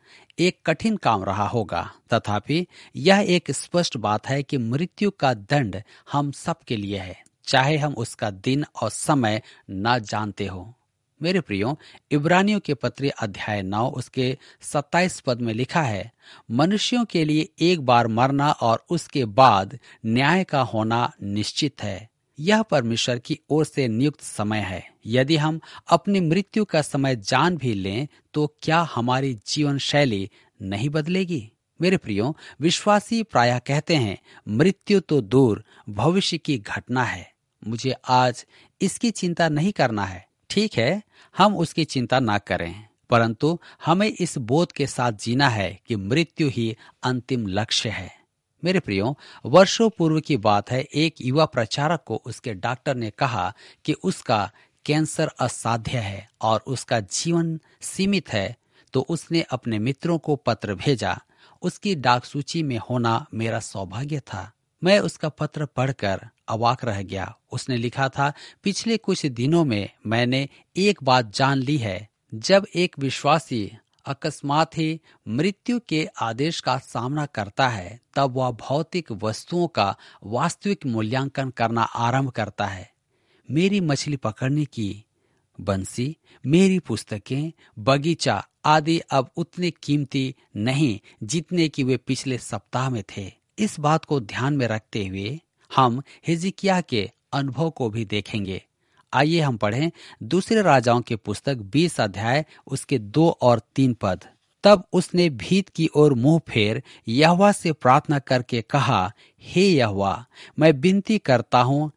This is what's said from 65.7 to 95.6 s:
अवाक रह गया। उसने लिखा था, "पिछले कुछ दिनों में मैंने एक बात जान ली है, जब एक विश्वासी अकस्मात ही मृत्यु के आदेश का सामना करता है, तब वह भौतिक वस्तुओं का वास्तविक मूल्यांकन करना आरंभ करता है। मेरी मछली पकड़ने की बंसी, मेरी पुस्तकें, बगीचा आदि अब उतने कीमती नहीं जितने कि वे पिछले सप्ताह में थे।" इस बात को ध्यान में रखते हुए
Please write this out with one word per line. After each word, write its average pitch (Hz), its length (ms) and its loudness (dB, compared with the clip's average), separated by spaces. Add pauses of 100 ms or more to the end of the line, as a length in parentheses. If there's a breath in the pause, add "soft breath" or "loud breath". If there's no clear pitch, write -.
अवाक 117 380 0
रह 101 160 -2
गया। 95 360 -8 (140)
उसने 127 260 -4
लिखा 123 320 -2
था, 143 240 -2 (300 loud breath)
"पिछले 220 340 -2
कुछ - 280 -4
दिनों 143 400 2
में 104 240 -2 (160)
मैंने 123 440 0 (280 soft breath)
एक 190 260 2
बात 127 320 2
जान 135 220 2
ली 135 200 0
है, 104 320 -6 (240)
जब 190 420 2
एक 180 240 -2
विश्वासी 139 720 -2 (340)
अकस्मात 147 720 -4
ही 160 240 -4 (260 soft breath)
मृत्यु 190 600 -2
के 156 220 -2 (120)
आदेश 113 380 -4
का 131 180 -2
सामना 131 480 -6
करता 117 440 -2
है, 104 320 -10 (140)
तब 139 160 2
वह 127 200 -2
भौतिक 156 600 -6
वस्तुओं 110 560 -4
का 101 300 0 (260 loud breath)
वास्तविक 147 640 -4
मूल्यांकन 131 640 -2
करना 117 320 0
आरंभ 123 480 0
करता 101 360 -4
है। 95 260 -8 (600)
मेरी 196 280 2
मछली 147 360 -2
पकड़ने 131 500 -2
की 104 400 -8 (560)
बंसी, 98 560 -4 (280 soft breath)
मेरी 185 340 4
पुस्तकें, 131 720 -6 (280 soft breath)
बगीचा 135 680 0 (180)
आदि 156 340 4
अब 135 380 -2
उतने 175 340 -4
कीमती 135 640 -2 (200)
नहीं 123 440 0 (240 soft breath)
जितने 160 460 0
कि 147 140 -4
वे 127 140 2
पिछले 131 400 -4
सप्ताह 123 520 -6
में 117 140 -4 (140)
थे।" 95 240 -12 (180)
इस 208 200 -2
बात 151 260 2
को 147 140 0
ध्यान 131 380 -2
में 123 100 2
रखते 107 400 -4
हुए 101 320 -8 (360)